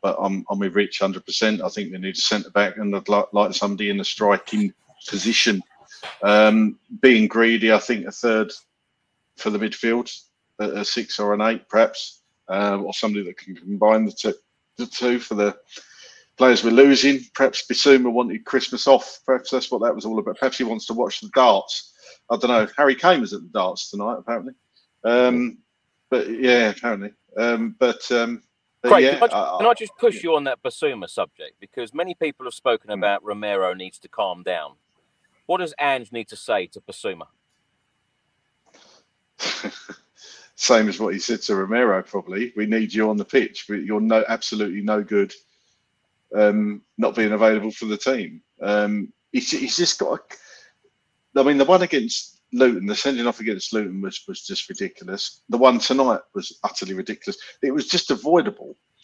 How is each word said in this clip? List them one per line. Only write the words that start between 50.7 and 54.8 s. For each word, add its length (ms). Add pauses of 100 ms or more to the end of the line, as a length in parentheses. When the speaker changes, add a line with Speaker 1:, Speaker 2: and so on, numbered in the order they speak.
Speaker 1:
I 40
mean, 140
the 80
one 160
against 580 (140)
Luton, 320
the 100
sending 320
off 140
against 320
Luton 280
was, 280
was 180
just 220
ridiculous. 800